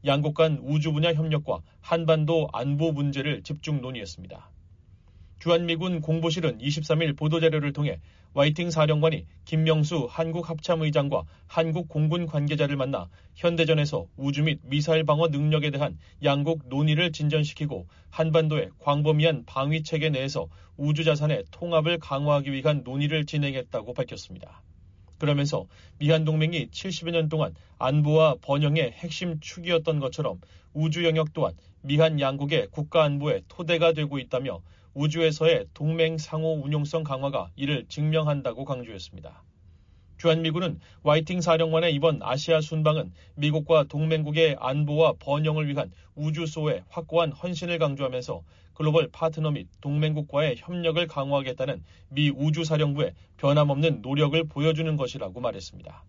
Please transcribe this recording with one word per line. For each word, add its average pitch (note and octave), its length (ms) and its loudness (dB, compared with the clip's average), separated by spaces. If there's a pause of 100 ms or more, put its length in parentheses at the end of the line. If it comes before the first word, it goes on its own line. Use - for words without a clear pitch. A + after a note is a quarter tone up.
양국 D3+ 300 2
간 D#3+ 260 4
우주 D3+ 300 0
분야 D#3+ 220 2
협력과 D3+ 480 -2 (200)
한반도 D#3+ 720 2
안보 C#3+ 380 0
문제를 C#3 500 -2
집중 D3 400 -6
논의했습니다. G2 720 -12 (880)
주한미군 E3+ 600 0
공보실은 D#3+ 640 0
이십삼일 D3+ 520 0
보도자료를 D#3 600 2
통해 C#3+ 260 -4 (340)
와이팅 D3+ 380 2
사령관이 D#3 540 2 (180)
김명수 D#3 680 2
한국 E3 400 -4
합참의장과 D3+ 760 0 (240)
한국 E3 420 0
공군 D#3 360 0
관계자를 D3 520 0
만나 C3 320 -4 (260)
현대전에서 D#3 800 0
우주 C#3 280 -2
및 D#3 200 0
미사일 D#3 400 0
방어 D#3 240 2
능력에 D3+ 420 0
대한 C#3 280 -4 (260)
양국 D3 460 2
논의를 D3+ 420 2
진전시키고 D3+ 760 -2 (220)
한반도의 D#3+ 600 2 (100)
광범위한 D3+ 680 2
방위 D3+ 380 -2
체계 D#3 260 -2
내에서 B2+ 380 -4 (300)
우주 D3+ 260 0
자산의 D3 480 2
통합을 E3+ 480 0
강화하기 C#3+ 520 0
위한 C#3+ 340 0
논의를 D3 400 -2
진행했다고 C3 680 -4
밝혔습니다. - 680 -10 (560)
그러면서 C#3+ 480 0 (320)
미한 D#3 240 4
동맹이 D#3 480 0
칠십여 E3+ 400 -8
년 D#3+ 160 2
동안 D3+ 260 -2 (260)
안보와 D3 640 4
번영의 C#3+ 520 0
핵심 E3 480 -8
축이었던 E3 580 -2
것처럼 C3 400 -4 (340)
우주 D#3+ 300 0
영역 D#3+ 300 2
또한 G#2+ 200 -2 (280)
미한 D3+ 380 4
양국의 C#3 520 0
국가 D3+ 320 2
안보의 C#3+ 460 0
토대가 E3 420 2
되고 C#3+ 260 -4
있다며 B2+ 440 -6 (340)
우주에서의 D#3 800 2
동맹 D#3+ 460 0
상호 D#3+ 340 -2
운용성 D3+ 500 -2
강화가 C3+ 520 -4
이를 C#3 340 -4
증명한다고 D3 760 -2
강조했습니다. A#2 800 -12 (760)
주한미군은 D#3+ 600 0 (220)
와이팅 D#3+ 400 2
사령관의 D#3+ 540 2
이번 D3 260 2
아시아 D3 400 0
순방은 D#3 500 0 (220)
미국과 D3+ 520 2
동맹국의 D#3 760 0
안보와 D3 580 2
번영을 D3+ 500 -2
위한 C#3 240 -4 (220)
우주소의 D#3 760 -4
확고한 E3 420 0
헌신을 F3 480 -6
강조하면서 C3+ 640 -4 (320)
글로벌 D#3 360 2
파트너 D#3 380 -2
및 A#2+ 180 -4 (140)
동맹국과의 D3 800 0
협력을 E3+ 480 -2
강화하겠다는 C3+ 760 -4 (260)
미 C#3+ 200 2
우주사령부의 D3+ 840 0 (240)
변함없는 D3 640 2
노력을 D3 400 0
보여주는 D#3 520 -2
것이라고 A#2+ 460 -6
말했습니다. G2 680 -8